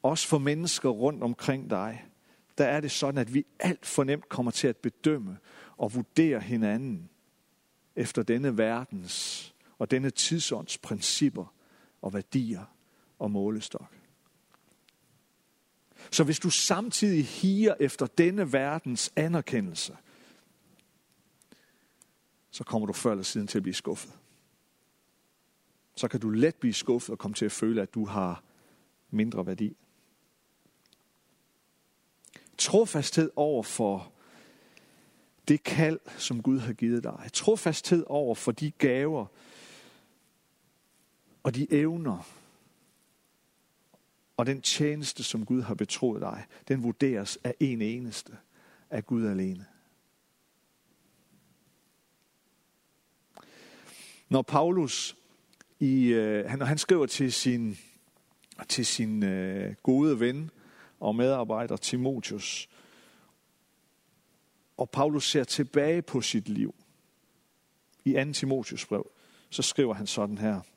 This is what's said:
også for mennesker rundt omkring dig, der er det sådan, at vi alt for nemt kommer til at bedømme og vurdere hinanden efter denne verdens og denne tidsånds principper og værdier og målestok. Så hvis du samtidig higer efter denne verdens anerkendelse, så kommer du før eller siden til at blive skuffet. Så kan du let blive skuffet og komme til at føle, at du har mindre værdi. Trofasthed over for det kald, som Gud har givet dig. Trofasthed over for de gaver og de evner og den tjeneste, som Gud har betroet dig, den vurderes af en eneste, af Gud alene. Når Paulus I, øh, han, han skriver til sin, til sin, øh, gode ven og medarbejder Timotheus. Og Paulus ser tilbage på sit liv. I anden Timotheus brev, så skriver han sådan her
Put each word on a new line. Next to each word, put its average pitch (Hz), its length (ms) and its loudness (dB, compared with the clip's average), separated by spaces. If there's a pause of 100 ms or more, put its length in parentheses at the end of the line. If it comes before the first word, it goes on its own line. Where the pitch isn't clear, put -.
også 156 240 0
for 160 100 4
mennesker 147 520 0
rundt 123 340 0
omkring 131 460 -2
dig, 110 360 -4 (520)
der 147 80 4
er 143 160 2
det 147 100 -4
sådan, 139 260 -2
at 120 160 -2
vi 143 120 2 (140)
alt - 260 -2
for - 180 0
nemt 143 260 -2
kommer 123 220 -2
til - 160 0
at 117 100 2
bedømme 117 600 -2 (400)
og 110 180 -2
vurdere 135 440 2
hinanden 107 720 -2 (840)
efter 117 280 -2
denne 120 340 0
verdens 110 1000 -4 (220)
og - 140 -2
denne 135 180 2
tidsånds - 680 -2
principper - 760 -2 (480)
og 98 120 -6
værdier 104 520 -4 (540)
og 104 120 -4
målestok. 104 640 -4 (2250)
Så 160 120 4
hvis 147 160 2
du 180 100 0
samtidig 190 760 2
higer 196 540 2
efter 139 260 2
denne 175 480 2
verdens 139 640 0
anerkendelse, 135 840 -2 (2500)
så - 120 -12
kommer 107 220 -2
du 98 80 -4
før - 180 0
eller 95 120 -2
siden 104 240 -4
til - 120 -2
at 95 40 -2
blive 92 100 -4
skuffet. - 400 -6 (1800)
Så 123 120 -4
kan 117 120 -4
du 113 100 -2
let 123 260 4
blive 117 180 0
skuffet 123 360 0
og 110 100 -8
komme 104 160 -6
til 113 100 0
at 104 60 0
føle, 110 300 0
at 95 120 -6
du 107 120 -2
har 95 380 -4 (680)
mindre 107 360 0
værdi. 101 320 -4 (2750)
Trofasthed 165 800 2
over 147 280 2
for 98 480 -2 (1400)
det 151 160 4
kald, 160 360 2 (180)
som 120 240 -4
Gud 131 180 2
har 117 140 -4
givet 117 300 0
dig. 117 300 -10
Trofasthed 175 720 2
over 135 280 0
for - 160 -2
de 147 200 -4
gaver 135 540 2 (2250)
og 120 120 0
de 143 180 0
evner 151 540 0 (2000)
og 120 80 2
den 135 160 -2
tjeneste, 147 640 -2
som 113 220 -4
Gud 127 160 2
har 104 140 -4
betroet 104 460 -2
dig, 101 240 -8 (220)
den 135 160 0
vurderes 117 600 0
af 123 160 -2
en 123 220 0
eneste, 113 560 -6 (520)
af 110 160 -4
Gud 113 200 0
alene. 95 400 -2 (4000)
Når 131 120 4
Paulus 156 760 0 (640)
I, 131 280 6
øh, 107 420 2
han, 110 120 -4
han 143 160 0
skriver 165 280 4
til 127 280 0
sin, 117 440 0 (880)
til 120 180 0
sin, 107 380 0
øh, 95 600 -2
gode 135 360 4
ven 139 320 0 (480)
og 107 160 0
medarbejder 120 600 0
Timotheus. 123 920 -4 (2000)
Og 131 120 -2
Paulus 147 400 2
ser 139 140 2
tilbage 147 580 2
på 127 200 -2
sit 110 280 -2
liv. 107 260 0 (1300)
I 131 100 4
anden 139 180 2
Timotheus 131 520 -2
brev, - 260 -4 (380)
så - 120 -4
skriver 123 320 2
han 104 140 -6
sådan 104 300 -2
her 104 240 0 (160)